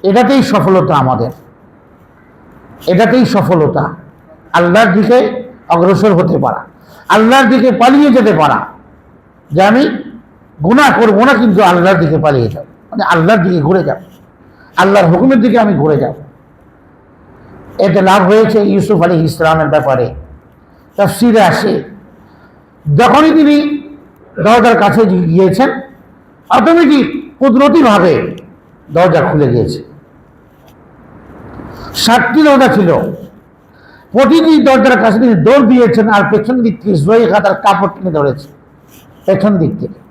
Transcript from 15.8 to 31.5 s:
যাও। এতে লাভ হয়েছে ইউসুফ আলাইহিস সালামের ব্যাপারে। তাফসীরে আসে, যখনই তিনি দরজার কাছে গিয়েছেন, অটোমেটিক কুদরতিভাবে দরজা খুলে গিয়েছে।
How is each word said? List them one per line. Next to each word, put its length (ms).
যাও। 140
এতে 220
লাভ 260
হয়েছে 320
ইউসুফ 300
আলাইহিস 340
সালামের 340
ব্যাপারে। 340
তাফসীরে 440
আসে, 220
যখনই 520
তিনি 180
দরজার 460
কাছে 180
গিয়েছেন, 380
অটোমেটিক 560
কুদরতিভাবে 760
দরজা 340
খুলে 320
গিয়েছে। 260